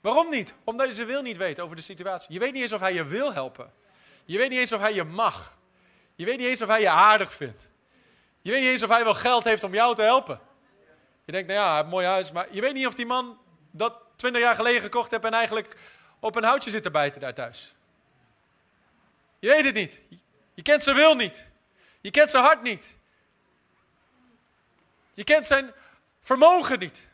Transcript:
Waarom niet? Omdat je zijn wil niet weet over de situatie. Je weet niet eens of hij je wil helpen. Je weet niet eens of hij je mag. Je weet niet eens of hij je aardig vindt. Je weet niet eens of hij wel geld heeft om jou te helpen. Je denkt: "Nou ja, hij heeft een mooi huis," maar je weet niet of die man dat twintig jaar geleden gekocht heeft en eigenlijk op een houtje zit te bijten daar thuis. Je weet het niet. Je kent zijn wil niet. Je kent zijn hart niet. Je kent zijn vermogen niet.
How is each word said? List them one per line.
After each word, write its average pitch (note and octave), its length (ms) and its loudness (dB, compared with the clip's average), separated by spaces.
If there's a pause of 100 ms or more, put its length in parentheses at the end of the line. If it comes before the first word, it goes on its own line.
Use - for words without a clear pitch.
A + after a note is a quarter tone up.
Waarom D4+ 300 0
niet? B3 240 -6 (100)
Omdat A#3+ 240 -4
je A#3 60 -10
zijn A3 120 -8
wil C4+ 160 -6
niet A#3 140 -10
weet E3+ 240 -6
over E3 160 -12
de D#3+ 60 -16
situatie. F3+ 500 -12
Je E3+ 60 -12
weet B3+ 140 -4
niet C4 100 -8
eens A3+ 100 -6
of G#3 80 -6
hij F#3+ 140 -2
je E3 100 -4
wil A3 280 -6
helpen. C3 400 -12 (520)
Je F3 140 -8
weet C4 120 0
niet B3+ 80 -4
eens B3 140 -2
of G#3 80 -4
hij G#3+ 140 0
je F3+ 100 -4
mag. F3 520 -6 (580)
Je E3+ 100 -12
weet B3 140 -4
niet B3 80 -6
eens B3 160 -4
of G#3 60 -8
hij A3 120 2
je G3 80 4
aardig F#3+ 460 4
vindt. - 360 -14 (720)
Je F3+ 80 -8
weet C4 100 0
niet B3+ 100 2
eens B3 120 0
of A3 60 -4
hij A#3 160 4
wel A3 100 2
geld A#3+ 300 0
heeft A3+ 180 0
om F#3+ 120 -8
jou A#3 200 2
te A3 80 -2
helpen. A3+ 380 2 (840)
Je D3+ 80 -16
denkt: F3+ 160 -8
"Nou G3 120 -2
ja, G3+ 60 2
hij D#3+ 80 2
heeft D3+ 100 0
een D#3+ 60 -10
mooi F3+ 160 -2
huis," F#3+ 260 -2
maar F3 180 -6
je G3 100 -8
weet C4+ 140 -2
niet C4 120 -4
of A#3+ 80 -4
die A#3+ 120 -8
man B3 320 -6 (320)
dat A3 240 -4 (220)
twintig A#3+ 260 -2
jaar A#3+ 120 4
geleden A#3+ 260 0
gekocht G#3+ 300 -6
heeft A3+ 140 -6
en A3+ 80 -2
eigenlijk A3+ 440 -4 (440)
op A3 160 -6
een A3 80 -2
houtje B3 260 0
zit G#3+ 120 -6
te F3 80 -6
bijten C#3+ 300 -2
daar B2+ 140 -10
thuis. - 400 -14 (1600)
Je G3+ 100 -4
weet D4 160 6
het C4 100 0
niet. G3 260 -6 (540)
Je - 80 -18
kent D4 200 2
zijn C#4 140 2
wil D#4 180 8
niet. A#3 360 -6 (500)
Je G3 100 -14
kent D4 200 4
zijn B3+ 140 4
hart C#4+ 180 6
niet. A3+ 340 -8 (2250)
Je G#3 120 -14
kent D4+ 220 2
zijn C4+ 260 0 (480)
vermogen C#4 580 6
niet. - 360 -12